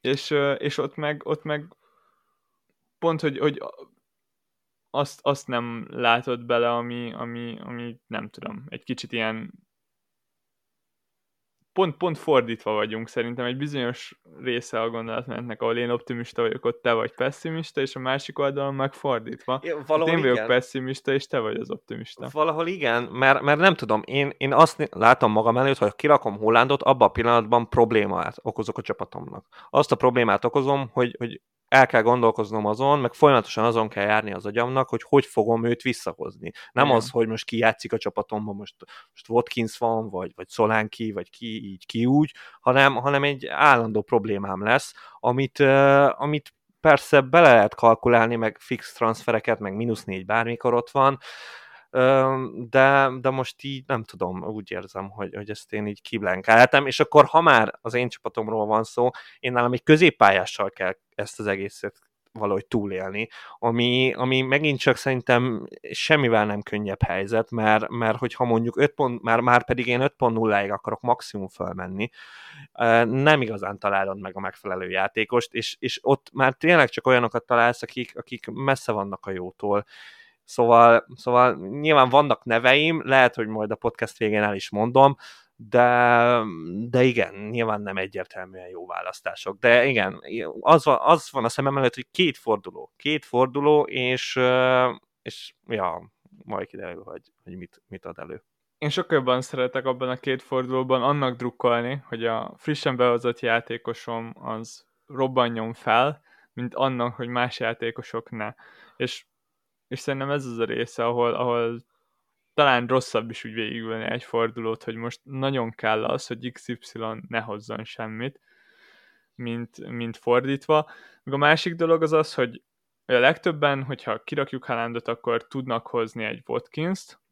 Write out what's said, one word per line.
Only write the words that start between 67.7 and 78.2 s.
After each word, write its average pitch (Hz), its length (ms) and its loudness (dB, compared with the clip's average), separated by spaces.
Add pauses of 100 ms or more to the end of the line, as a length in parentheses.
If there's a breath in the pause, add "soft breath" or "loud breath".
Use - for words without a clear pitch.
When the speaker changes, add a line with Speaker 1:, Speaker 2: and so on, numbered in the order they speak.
Speaker 2:
mert 113 300 -2
hogyha 127 260 -2
mondjuk 117 320 0
öt 147 180 2
pont, 123 280 -2
már, 113 180 2
már 120 240 4
pedig 120 220 -4
én 123 140 0
öt 131 160 0
pont 117 180 0
nulláig 104 360 2
akarok 104 300 -6
maximum 110 480 -4
fölmenni, 92 640 -8 (680 loud breath)
ö, 117 260 4
nem 135 380 2
igazán 101 360 -8
találod 98 420 -2
meg 95 160 -12
a 98 40 -10
megfelelő 95 500 -8
játékost, 104 640 -2
és, - 240 -6
és - 240 -6
ott - 300 0
már 131 220 0
tényleg 156 340 2
csak - 180 -6
olyanokat 123 400 2
találsz, 120 360 2
akik, - 340 -10
akik - 300 -14